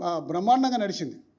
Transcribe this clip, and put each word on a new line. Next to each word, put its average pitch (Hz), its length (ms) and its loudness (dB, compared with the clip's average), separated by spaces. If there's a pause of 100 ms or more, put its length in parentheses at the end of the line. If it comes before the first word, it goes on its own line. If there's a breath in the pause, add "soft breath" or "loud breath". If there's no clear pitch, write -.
ఆ, 170 140 -2
బ్రహ్మాండంగా 214 580 2
నడిచింది, 190 400 -4 (220)